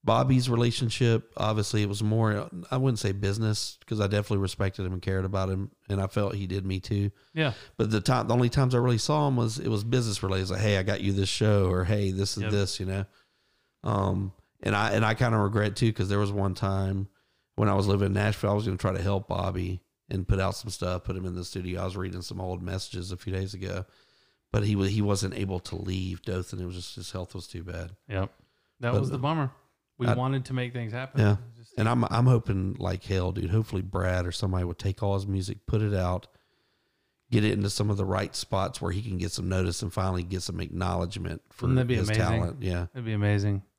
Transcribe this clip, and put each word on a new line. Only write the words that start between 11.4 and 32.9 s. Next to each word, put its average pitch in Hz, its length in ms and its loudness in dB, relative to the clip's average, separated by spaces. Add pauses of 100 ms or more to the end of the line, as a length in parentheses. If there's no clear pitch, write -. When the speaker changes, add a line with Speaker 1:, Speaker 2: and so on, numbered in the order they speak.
Speaker 1:
or, 90 140 2
"Hey, 101 260 2
this 98 260 -2
and 107 60 -4
Speaker 2:
Yep. 107 80 0
Speaker 1:
this," 101 280 0
you 95 60 -4
know? 95 200 -2 (760)
Um, 98 480 0 (300)
and 101 140 0
I, 104 160 0
and 110 140 4
I 110 80 2
kinda 113 240 2
regret 104 380 0
too, 113 180 2
'cause 98 160 -2
there 101 100 2
was 101 120 0
one 98 220 0
time 98 540 -2 (480)
when 107 140 2
I 98 40 4
was 98 140 2
living 98 200 4
in 98 60 0
Nashville, 101 380 0
I - 20 2
was 107 120 0
gonna 92 120 -2
try 92 160 0
to 95 80 -2
help 98 260 0
Bobby 92 540 -4 (280)
and 95 180 -2
put 98 120 2
out 98 160 0
some - 140 -10
stuff, 90 340 -4
put 95 120 -6
him 92 100 -6
in 90 100 -6
the 87 100 -6
studio. 90 360 -6
I 92 40 -4
was 95 120 -6
reading 90 240 -6
some 92 180 -10
old 92 220 -6
messages 92 500 -8
a 87 60 -8
few 92 160 -8
days 95 220 -4
ago, 92 300 -6 (680)
but 107 140 0
he 104 100 2
wa-, 98 100 2
he 104 160 0
wasn't 98 320 0
able 95 280 -4
to - 140 -10
leave 92 460 -4
Dothan. 92 400 -6
It 90 40 -6
was 87 100 -10
just, - 200 -12
his - 160 -12
health 92 220 -10
was 90 140 -12
too 87 160 -12
bad. 87 320 -10 (120)
Speaker 2:
Yep. 98 240 -4 (500)
That 120 100 0
Speaker 1:
But, 101 80 4
Speaker 2:
was 127 100 0
the 135 60 -4
Speaker 1:
uh, 127 40 -4
Speaker 2:
bummer. 143 320 0 (460)
We 123 100 0
Speaker 1:
I 113 60 4
Speaker 2:
wanted 131 320 0
to 127 80 -6
make 123 200 -4
things 117 180 -6
happen. 131 300 -2
Speaker 1:
Yeah. 104 120 8
Speaker 2:
It - 240 -2
just - 200 -20
Speaker 1:
And 110 100 4
I'm, 120 180 4
I'm 120 200 4
hoping 98 520 4
like 92 280 -4